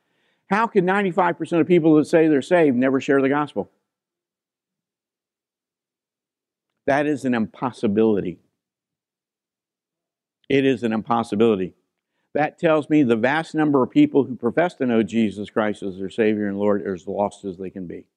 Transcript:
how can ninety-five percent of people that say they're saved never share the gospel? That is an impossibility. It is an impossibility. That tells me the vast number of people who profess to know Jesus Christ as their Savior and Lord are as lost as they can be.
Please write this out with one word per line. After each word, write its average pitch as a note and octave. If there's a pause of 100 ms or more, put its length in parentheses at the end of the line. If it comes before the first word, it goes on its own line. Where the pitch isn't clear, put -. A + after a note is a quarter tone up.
(500)
how A3
can G3+
ninety-five F#3
percent E3
of -
people D#3+
that D3
say D#3+
they're C#3
saved D#3+
never C3
share C#3
the C3+
gospel? C#3 (3250)
That C#3+
is C#3
an B2+
impossibility. G#2+ (2000)
It C3+
is B2+
an A2
impossibility. A2 (600)
That D3
tells D#3
me D3+
the A#2
vast C#3
number D3
of -
people D3
who A#2+
profess D3+
to C3
know A2+
Jesus G#2
Christ G#2+
as F#2
their F#2+
Savior G#2+
and G2
Lord G#2
are G2
as F2
lost G2+
as F#2+
they F#2
can F#2
be. F2 (100)